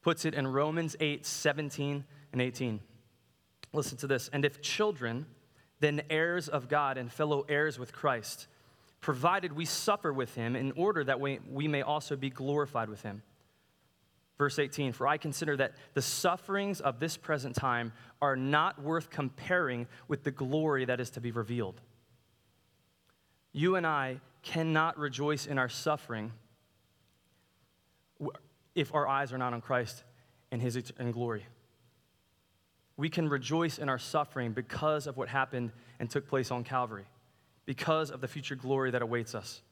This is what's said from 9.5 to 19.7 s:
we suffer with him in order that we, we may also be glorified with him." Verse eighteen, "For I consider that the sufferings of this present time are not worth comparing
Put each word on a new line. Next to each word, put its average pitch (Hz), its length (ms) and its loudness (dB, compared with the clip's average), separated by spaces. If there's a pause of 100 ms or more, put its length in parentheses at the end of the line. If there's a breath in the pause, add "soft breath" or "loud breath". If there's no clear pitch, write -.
we 160 120 -2
suffer 185 480 0
with 131 220 -2
him 117 200 0
in 135 180 0
order 175 320 2
that 131 140 2
we, 139 280 -2
we 139 200 -4
may 143 140 2
also 147 340 -2
be 135 140 -4
glorified 135 600 -2
with 104 120 -10
him." 104 220 -8 (1120 soft breath)
Verse 143 220 2
eighteen, 143 340 0
"For 131 140 0
I 151 100 2
consider 147 400 -2
that 135 180 2 (200 loud breath)
the 135 80 2
sufferings 196 800 0
of 123 180 0
this 160 180 -2
present 135 380 -2
time 120 380 2 (280 loud breath)
are 139 140 4
not 147 440 4
worth 160 300 -2
comparing 135 800 0 (200 loud breath)